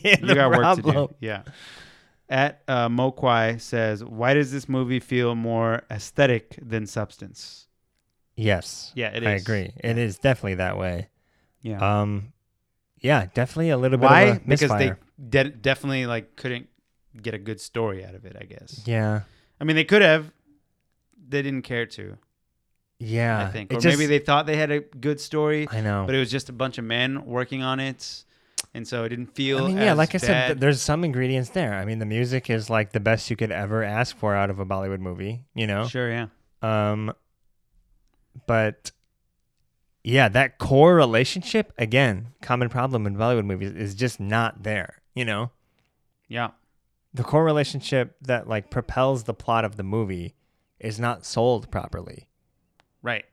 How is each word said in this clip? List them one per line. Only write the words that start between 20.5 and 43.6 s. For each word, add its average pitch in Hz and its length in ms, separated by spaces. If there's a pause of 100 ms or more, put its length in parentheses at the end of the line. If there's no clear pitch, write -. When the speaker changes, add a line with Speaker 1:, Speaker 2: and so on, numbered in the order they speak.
Speaker 1:
They 139 140
didn't 135 200
care 117 240
to. 98 300 (840)
Speaker 2:
Yeah. 113 480
Speaker 1:
I 95 40
think. 101 200
Speaker 2:
It 120 60
Speaker 1:
Or 117 40
Speaker 2:
just 156 180
Speaker 1:
maybe 151 80
they 143 120
thought 147 280
they 151 100
had 151 140
a 147 100
good 139 400
story, 151 500
Speaker 2:
I 110 120
know. 101 240
Speaker 1:
but 131 80
it 135 40
was 123 120
just 131 180
a 131 60
bunch 127 240
of 117 80
men 127 400
working 123 360
on 131 180
it. - 440 (520)
And 117 120
so 117 160
it 113 60
didn't 120 260
feel 135 280
Speaker 2:
I - 40
mean, 190 80
yeah, 208 160
Speaker 1:
as 151 60
Speaker 2:
like 156 180
I - 20
said, 120 100
Speaker 1:
bad. 127 200
Speaker 2:
th-, 139 100
there's 135 240
some 160 220
ingredients 127 460
there. 135 240
I 95 100
mean, 110 160
the 110 60
music 123 440
is, 110 180
like, 110 220
the - 100
best 113 300
you 110 60
could 107 160
ever 104 320
ask 107 320
for 104 180
out 101 160
of 95 80
a 98 80
Bollywood 98 320
movie, 95 460 (100)
you 113 140
know? 104 180
Speaker 1:
Sure, 120 240
yeah. 117 160 (340)
Speaker 2:
Um, 107 520 (1300)
but, 110 440 (1120)
yeah, 123 260
that 123 300
core 143 380
relationship, 143 840
again, 117 500 (140)
common 123 260
problem 123 380
in 98 100
Bollywood 113 300
movies, 98 260